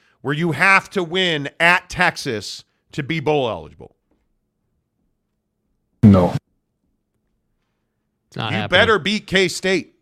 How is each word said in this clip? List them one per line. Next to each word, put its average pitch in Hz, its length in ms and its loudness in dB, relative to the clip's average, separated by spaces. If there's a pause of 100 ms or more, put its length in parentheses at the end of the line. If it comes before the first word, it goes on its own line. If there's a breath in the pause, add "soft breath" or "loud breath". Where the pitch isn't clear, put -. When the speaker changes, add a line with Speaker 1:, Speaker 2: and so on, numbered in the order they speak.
(220)
Speaker 1:
where 135 120 -6
you 160 180 -2
have 185 360 2
to 190 160 -4
win 165 460 -2 (100)
at 175 300 2
Texas 147 720 -4 (280)
to 156 100 -8
be 160 180 -6
bowl 143 300 0
eligible. 80 440 -14 (2000)
Speaker 2:
No. 95 320 6 (1900)
Speaker 3:
It's - 80 -18
not 117 160 -6
Speaker 1:
You 110 60 -4
Speaker 3:
happening. 110 220 0
Speaker 1:
better 220 180 2
beat 196 280 -4
K-State. 185 760 -2